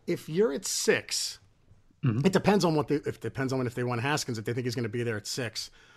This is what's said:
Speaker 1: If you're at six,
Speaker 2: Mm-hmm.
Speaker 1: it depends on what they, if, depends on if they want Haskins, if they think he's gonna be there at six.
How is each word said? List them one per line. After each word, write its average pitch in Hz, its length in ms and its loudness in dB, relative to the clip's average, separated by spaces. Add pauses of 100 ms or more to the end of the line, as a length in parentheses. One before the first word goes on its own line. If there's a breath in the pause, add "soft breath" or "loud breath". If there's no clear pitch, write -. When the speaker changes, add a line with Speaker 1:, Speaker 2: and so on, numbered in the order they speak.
Speaker 1:
If 165 220 -4
you're 214 240 2
at 226 120 -6
six, - 760 0 (640)
Speaker 2:
Mm-hmm. 127 220 2
Speaker 1:
it 185 60 6
depends 190 320 4
on 165 120 4
what 147 120 2
they, 147 80 2 (100)
if, - 140 -6
depends 131 320 -4
on 131 140 0
if 117 80 -4
they 123 100 -2
want 120 180 0
Haskins, 139 360 -2
if 110 80 -8
they 120 80 -2
think 123 120 -4
he's 117 100 -2
gonna 120 120 -2
be 120 160 -4
there 117 140 -2
at 101 100 -8
six. - 440 -6 (260 soft breath)